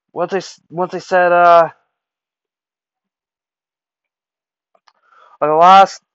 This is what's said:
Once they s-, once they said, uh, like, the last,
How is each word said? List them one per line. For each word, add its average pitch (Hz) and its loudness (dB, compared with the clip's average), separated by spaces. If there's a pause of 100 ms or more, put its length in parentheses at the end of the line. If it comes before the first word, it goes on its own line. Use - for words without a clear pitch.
(140)
Once 165 -10
they 196 -8
s-, - -16 (100)
once 175 -10
they 180 -14
said, 180 -2
uh, 170 2 (3750)
like, 147 -4
the 156 -4
last, 185 2 (140)